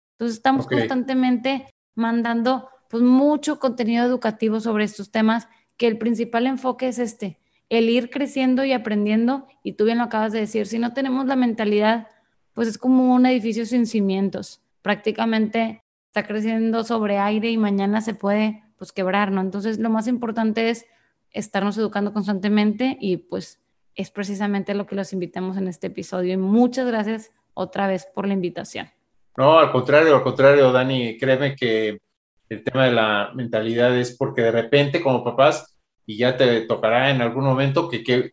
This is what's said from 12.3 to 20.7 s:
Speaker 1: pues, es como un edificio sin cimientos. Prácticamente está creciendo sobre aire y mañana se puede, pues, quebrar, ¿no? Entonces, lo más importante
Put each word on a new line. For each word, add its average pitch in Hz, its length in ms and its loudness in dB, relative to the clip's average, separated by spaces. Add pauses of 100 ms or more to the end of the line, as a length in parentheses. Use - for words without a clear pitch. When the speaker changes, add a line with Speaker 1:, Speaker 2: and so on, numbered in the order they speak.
Speaker 1:
pues, 233 140 -2
es 220 120 -6
como 254 340 4
un 254 120 4
edificio 233 400 0
sin 233 200 0
cimientos. 196 760 -2 (200)
Prácticamente 220 1040 -2 (240)
está 208 180 -6
creciendo 220 580 -2
sobre 214 360 -2
aire 214 320 -2
y 226 60 -2
mañana 202 440 0
se 220 140 -6
puede, 214 480 -2 (140)
pues, - 140 -18
quebrar, 196 400 0
¿no? 196 100 -2
Entonces, 202 360 -4
lo 220 120 -2
más 220 180 -2
importante 226 640 -2